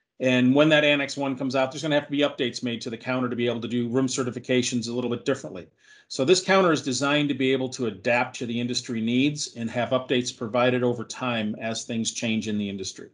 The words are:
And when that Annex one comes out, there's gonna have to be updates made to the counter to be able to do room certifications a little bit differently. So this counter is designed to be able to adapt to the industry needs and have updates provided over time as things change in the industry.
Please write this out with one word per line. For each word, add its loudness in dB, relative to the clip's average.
And 4
when 6
that 6
Annex 0
one -2
comes -4
out, 2
there's -10
gonna 0
have 2
to -10
be -2
updates 0
made -4
to -8
the -8
counter -2
to -4
be 0
able -2
to -6
do -2
room 0
certifications -2
a -6
little -2
bit -4
differently. -4
So -2
this 6
counter 6
is 2
designed 0
to 0
be 2
able 0
to -4
adapt 0
to -6
the -4
industry -4
needs 0
and -6
have -2
updates 0
provided 2
over 0
time -4
as -6
things -4
change -2
in -2
the -2
industry. -10